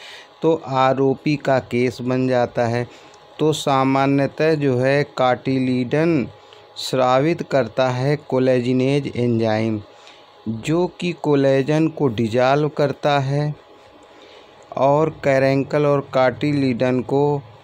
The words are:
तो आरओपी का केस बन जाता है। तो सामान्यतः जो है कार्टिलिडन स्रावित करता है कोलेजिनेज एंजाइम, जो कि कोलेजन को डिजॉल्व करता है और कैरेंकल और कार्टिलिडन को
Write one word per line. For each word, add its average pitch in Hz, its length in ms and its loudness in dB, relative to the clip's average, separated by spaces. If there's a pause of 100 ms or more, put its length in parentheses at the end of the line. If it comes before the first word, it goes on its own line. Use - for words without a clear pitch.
(420)
तो 160 240 0
आरओपी 135 720 0
का 135 240 0
केस 123 420 -2
बन 127 260 -2
जाता 120 380 0
है। 117 220 -2 (520)
तो 151 140 2
सामान्यतः 139 1000 0
जो 139 240 0
है 139 280 0 (120)
कार्टिलिडन 127 1120 0 (480)
स्रावित 131 760 0
करता 131 380 0
है 131 260 -2
कोलेजिनेज 131 1000 0
एंजाइम, 113 640 0 (680)
जो 147 380 -2
कि 175 240 -6
कोलेजन 143 760 2
को 156 200 -2
डिजॉल्व 123 640 2
करता 143 500 0
है 143 360 -2 (1200)
और 143 320 2
कैरेंकल 139 760 0
और 143 280 0
कार्टिलिडन 127 880 0
को 143 400 0 (220)